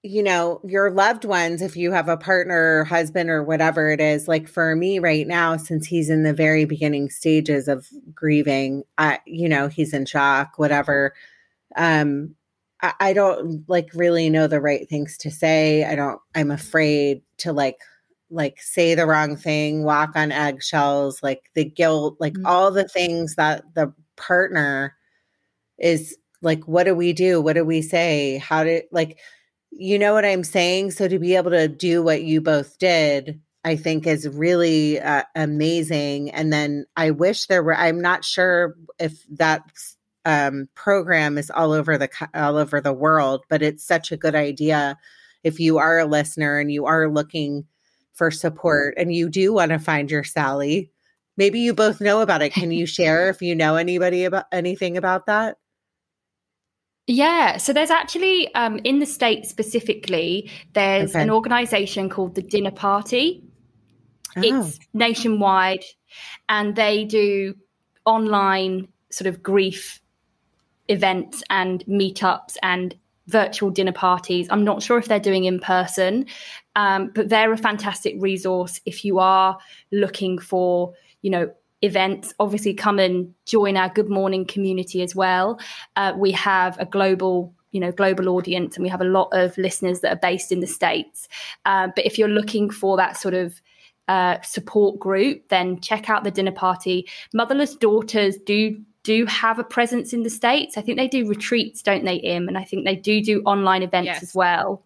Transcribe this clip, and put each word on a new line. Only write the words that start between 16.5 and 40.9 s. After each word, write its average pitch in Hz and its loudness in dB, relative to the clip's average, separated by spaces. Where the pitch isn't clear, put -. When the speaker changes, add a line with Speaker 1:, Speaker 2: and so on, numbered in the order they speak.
Speaker 1:
afraid 143 -2
to, 170 -6
like, 143 -2
like, 156 -6
say 165 2
the 165 2
wrong 156 2
thing, 151 -2
walk 151 0
on 151 0
eggshells, 143 -2
like, 135 -4
the 156 0
guilt, 151 0
like, 151 -4
Speaker 2:
Mm. 190 -6
Speaker 1:
all 185 4
the 190 0
things 170 -4
that 156 0
the 151 -2
partner 151 0
is, 160 0
like, 160 -2
what 170 2
do 185 4
we 175 0
do? 175 2
What 156 2
do 165 2
we 160 0
say? 156 0
How 156 0
do, 165 0
like, 160 -2
you 190 -2
know 208 4
what 214 4
I'm 190 2
saying? 185 0
So 190 -2
to 185 0
be 175 2
able 180 2
to 160 4
do 170 0
what 160 2
you 156 2
both 151 -2
did, 151 0
I 165 0
think 156 -2
is 151 0
really, 156 2
uh, 143 0
amazing. 151 -2
And 156 -2
then 147 -2
I 160 2
wish 175 0
there 180 2
were, 160 0
I'm 170 0
not 180 0
sure 175 0
if 156 -6
that, 156 0
um, 139 0
program 165 0